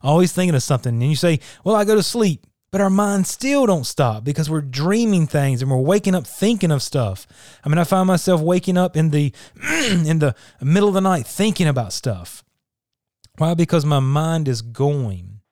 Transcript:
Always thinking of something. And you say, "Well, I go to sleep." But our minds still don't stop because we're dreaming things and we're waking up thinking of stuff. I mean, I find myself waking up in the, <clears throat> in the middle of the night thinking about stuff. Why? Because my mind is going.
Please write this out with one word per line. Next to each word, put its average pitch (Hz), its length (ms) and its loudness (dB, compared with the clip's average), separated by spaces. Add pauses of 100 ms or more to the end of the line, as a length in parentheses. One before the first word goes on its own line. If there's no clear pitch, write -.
Always 165 300 2
thinking 180 200 0
of 131 80 2
something. 123 320 -2
And 120 160 0
you 156 60 2
say, 165 240 0 (240)
"Well, 214 140 2
I 208 80 2
go 214 100 2
to 202 80 2
sleep." 208 420 -2 (240)
But 196 120 -2
our 196 80 2
minds 202 400 2
still 277 360 0
don't 175 200 0
stop 113 400 -2
because 147 240 -2
we're 156 100 -2
dreaming 170 680 0
things 139 360 0
and 131 100 -2
we're 131 60 2
waking 185 380 2
up 180 120 -4
thinking 196 440 0
of 139 120 0
stuff. 107 420 -4 (380)
I 147 60 -4
mean, 156 80 2
I 170 80 2
find 190 220 2
myself 175 340 2
waking 180 340 0
up 180 220 0
in 160 140 2
the, 147 220 0 (220)
<clears throat> - 80 -16
in 196 560 0
the 147 160 0 (240)
middle 185 300 2
of 185 60 -2
the 190 40 2
night 185 260 0
thinking 190 440 0
about 123 240 -4
stuff. 92 500 -8 (920)
Why? 165 160 0
Because 165 320 0
my 147 160 2
mind 151 480 0
is 113 120 -4
going. 113 760 -4 (140)